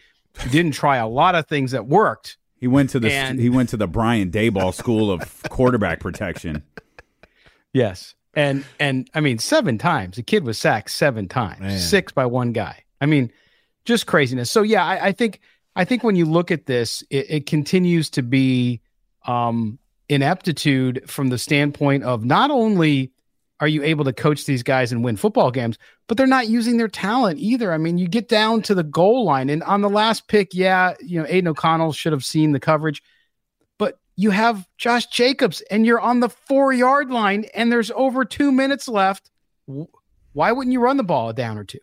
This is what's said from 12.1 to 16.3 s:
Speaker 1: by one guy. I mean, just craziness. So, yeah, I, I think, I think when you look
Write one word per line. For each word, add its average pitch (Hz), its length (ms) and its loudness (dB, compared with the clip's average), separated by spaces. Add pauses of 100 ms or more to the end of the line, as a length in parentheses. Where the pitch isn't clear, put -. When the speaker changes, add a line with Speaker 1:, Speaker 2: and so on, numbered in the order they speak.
Speaker 1:
by 131 140 0
one 120 260 -2
guy. 107 320 -8 (160)
I 139 60 0
mean, 143 240 2 (540)
just 233 220 0
craziness. 127 440 0
So, 220 120 2
yeah, 208 220 2
I, 175 240 -2
I 196 40 2
think, 226 280 -4 (360)
I 185 80 0
think 247 200 0
when 208 120 2
you 170 100 4
look 170 240 2